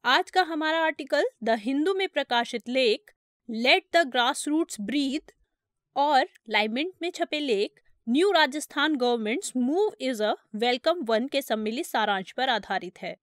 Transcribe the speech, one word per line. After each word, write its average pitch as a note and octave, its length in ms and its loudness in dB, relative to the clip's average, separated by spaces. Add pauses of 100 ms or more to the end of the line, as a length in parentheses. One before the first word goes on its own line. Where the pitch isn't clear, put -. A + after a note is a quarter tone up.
आज C#4+ 260 2
का F#4 120 2
हमारा D#4 360 -2
आर्टिकल D#4+ 500 0 (160)
द A3+ 140 0
हिंदू C#4+ 360 0
में F#4+ 140 0
प्रकाशित A#3+ 600 -2
लेख B3 440 0 (360)
Let B3 380 2 (100)
the E4+ 100 6
Grassroots C#4+ 720 0
Breathe C4+ 520 -4 (640)
और C#4+ 300 4 (220)
लाइमेंट A3 440 -2 (100)
में F4 80 -4
छपे D#4 300 -4
लेख A3 400 -2 (280)
न्यू D#4+ 240 4
राजस्थान D4+ 640 2
गवर्नमेंट्स A#3+ 600 -2
मूव D#4 460 0
is C4 180 -4
a G#3+ 140 0 (220)
welcome B3 500 0
one A3+ 240 0
के C4+ 120 0
सम्मिलित A#3 440 -4
सारांश G#3 460 -2
पर B3+ 160 -2
आधारित G3 540 -4
है। E3+ 200 -8